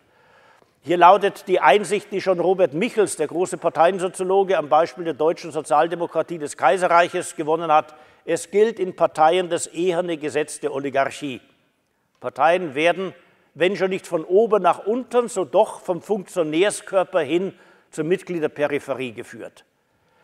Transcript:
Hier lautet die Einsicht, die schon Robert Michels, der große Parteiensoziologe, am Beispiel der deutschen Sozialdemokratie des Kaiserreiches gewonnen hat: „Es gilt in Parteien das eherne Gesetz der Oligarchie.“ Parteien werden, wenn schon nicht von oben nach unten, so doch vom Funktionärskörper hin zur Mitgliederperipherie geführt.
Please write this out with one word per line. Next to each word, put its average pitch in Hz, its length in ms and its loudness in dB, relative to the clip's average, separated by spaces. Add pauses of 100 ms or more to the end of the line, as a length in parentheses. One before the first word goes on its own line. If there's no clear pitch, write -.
(840)
Hier 165 140 -2
lautet 185 500 6
die 180 120 2
Einsicht, 190 520 2
die 190 100 -4
schon 185 180 0
Robert 175 340 2
Michels, 196 420 -2
der 151 120 -4
große 170 320 -4
Parteiensoziologe, 185 1000 0
am 151 100 -4
Beispiel 165 360 0
der 165 100 -4
deutschen 156 380 -2
Sozialdemokratie 160 880 -2
des 147 180 -10
Kaiserreiches 175 800 2
gewonnen 160 360 -2
hat: 156 220 2 (320)
„Es 165 240 -4
gilt 214 300 2
in 185 160 -6
Parteien 170 520 2
das 165 200 -4
eherne 170 500 -2
Gesetz 147 420 -6
der 147 140 -6
Oligarchie.“ 135 680 -4 (800)
Parteien 156 540 0
werden, 170 400 0 (400)
wenn 180 220 0
schon 185 160 -2
nicht 185 160 -8
von 160 180 -4
oben 202 380 2
nach 170 160 2
unten, 240 480 -2
so 185 180 -4
doch 196 360 0
vom 175 200 -6
Funktionärskörper 180 1160 -2
hin 165 340 -2 (380)
zur 156 140 -6
Mitgliederperipherie 143 1080 -4
geführt. 107 540 -18 (580)